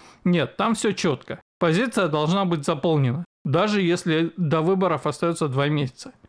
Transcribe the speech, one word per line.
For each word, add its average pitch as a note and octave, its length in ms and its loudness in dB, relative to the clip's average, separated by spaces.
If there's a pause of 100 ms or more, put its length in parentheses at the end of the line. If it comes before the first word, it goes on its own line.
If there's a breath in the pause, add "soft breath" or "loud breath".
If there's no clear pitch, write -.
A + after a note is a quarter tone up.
(240 loud breath)
Нет, F3 320 0
там A3 180 0
все G#3+ 180 0
четко. - 480 -4 (180)
Позиция F#3 500 0
должна D#3 360 0
быть E3+ 200 -2
заполнена, D#3 600 0 (200)
даже G3 380 0
если E3 540 0
до D#3+ 260 0
выборов F3+ 440 0
остается D#3+ 420 -2
два C#3 200 0
месяца, D3 440 -4 (160)